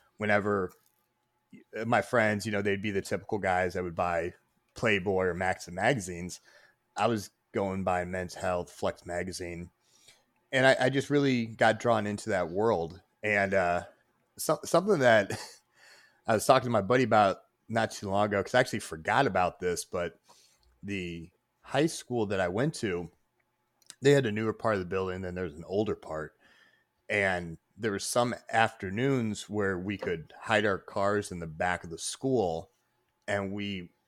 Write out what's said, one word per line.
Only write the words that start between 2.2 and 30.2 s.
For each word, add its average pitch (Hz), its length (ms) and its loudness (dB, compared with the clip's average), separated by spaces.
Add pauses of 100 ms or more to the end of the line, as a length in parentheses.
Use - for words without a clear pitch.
you 110 80 -2
know, 101 80 0
they'd 98 200 0
be 107 100 -4
the 98 100 0
typical 101 360 -6
guys 92 360 0
that 92 100 -4
would 87 120 -8
buy 87 380 -2 (420)
Playboy 95 500 2
or 90 80 0
Maxim 90 420 -4
magazines, 92 640 -2 (560)
I 107 120 2
was 110 240 -4 (220)
going 95 320 -2
by 90 180 0
Men's 90 300 -6
Health, 90 360 -4
Flex - 360 -6
magazine. 87 640 -8 (840)
And 131 160 4
I, 135 100 8
I 127 120 2
just 131 200 -2
really 135 360 2
got 110 340 2
drawn 110 260 2
into 104 260 -4
that 90 180 0
world. 87 500 0 (240)
And, 101 300 2
uh, 87 300 2 (540)
so-, - 260 -2
something 185 360 2
that 110 400 4 (440)
<laughs> - 440 -18
I 113 60 2
was 104 120 2
talking 131 220 6
to 120 40 -2
my 110 100 4
buddy 123 220 2
about 107 340 6 (320)
not 110 220 0
too - 180 -10
long 101 180 2
ago, 98 160 0
'cause - 120 -2
I 123 40 6
actually 123 200 0
forgot 101 480 0
about 90 320 0
this, 87 260 -2
but 87 340 -6 (640)
the 87 480 -8 (300)
high 151 260 0
school 120 400 -4
that 101 120 0
I 92 80 2
went 120 280 -2
to, 87 360 -4 (880)
they 139 100 6
had 139 140 4
a 107 60 0
newer 110 220 0
part 110 220 0
of 98 40 0
the 90 60 -4
building, 92 360 -4
then 90 140 -8
there 92 100 -4
was 76 100 -10
an 85 100 -14
older 98 300 0
part. 78 400 -10 (720)
And 90 480 0 (200)
there 107 140 -2
were 98 80 -2
some 123 360 0 (160)
afternoons 113 1000 0
where 98 300 0
we 95 180 -6
could 82 420 -6